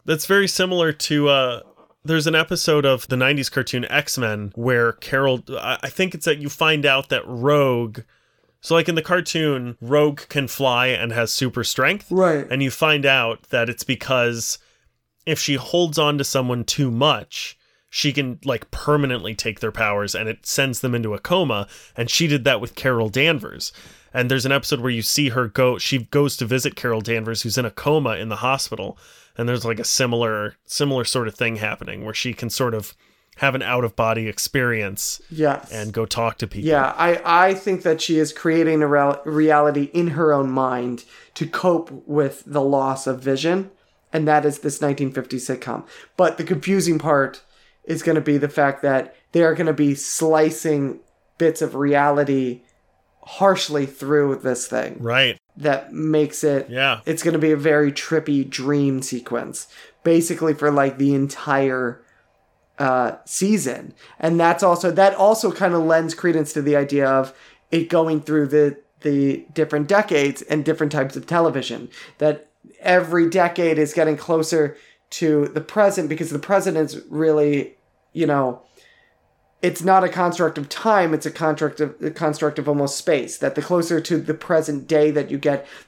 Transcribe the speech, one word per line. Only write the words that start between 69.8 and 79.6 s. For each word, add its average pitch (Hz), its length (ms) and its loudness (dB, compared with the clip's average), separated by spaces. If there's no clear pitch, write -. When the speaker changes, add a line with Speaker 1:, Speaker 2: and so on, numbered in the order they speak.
Speaker 2:
decades 202 560 2
and 151 200 -2
different 156 280 0
types 139 240 -2
of 131 100 -12
television, 139 640 -2
that 151 300 0
every 175 480 4
decade 170 520 2
is 147 140 0
getting 156 220 2
closer 160 600 0
to 151 380 2
the 143 140 -6
present 196 460 0
because 151 220 -6
the 143 80 -4
present 185 400 0
is 156 320 -2
really, 151 640 2
you 160 140 0
know, 139 340 0